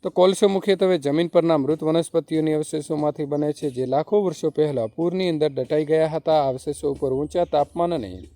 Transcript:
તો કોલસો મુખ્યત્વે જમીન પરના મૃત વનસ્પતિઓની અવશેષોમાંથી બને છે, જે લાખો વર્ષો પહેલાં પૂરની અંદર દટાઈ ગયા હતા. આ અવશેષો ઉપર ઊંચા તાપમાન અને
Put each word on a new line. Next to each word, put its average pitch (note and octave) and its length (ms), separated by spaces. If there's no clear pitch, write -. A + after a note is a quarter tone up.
તો F#3 80
કોલસો F#3+ 380
મુખ્યત્વે F#3+ 500
જમીન D3 300
પરના E3 280
મૃત D3 260
વનસ્પતિઓની D#3 680
અવશેષોમાંથી D3+ 720
બને D3 280
છે, D3 180
જે B2+ 160
લાખો D3+ 360
વર્ષો D#3+ 280
પહેલાં C#3 380
પૂરની F3 400
અંદર D3+ 200
દટાઈ C#3 360
ગયા D#3+ 220
હતા. D#3 260
આ D3 160
અવશેષો C#3+ 420
ઉપર C3+ 220
ઊંચા D3+ 320
તાપમાન E3+ 500
અને F#2 300